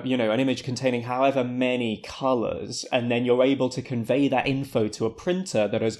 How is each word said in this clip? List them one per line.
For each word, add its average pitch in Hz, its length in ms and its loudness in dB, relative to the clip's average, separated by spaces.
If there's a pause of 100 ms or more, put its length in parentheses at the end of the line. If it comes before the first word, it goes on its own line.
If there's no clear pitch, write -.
you 127 100 0
know, 113 160 2
an 117 80 2
image 131 240 0
containing 123 400 -2
however 131 400 2
many 123 640 0
colours, 120 840 -2
and 120 220 0
then 120 140 0
you're 123 180 4
able 131 240 2
to 123 140 -6
convey 127 480 0
that 123 180 0
info 135 400 0
to - 180 -4
a 113 80 2
printer 180 540 0
that 107 140 0
has 110 180 -2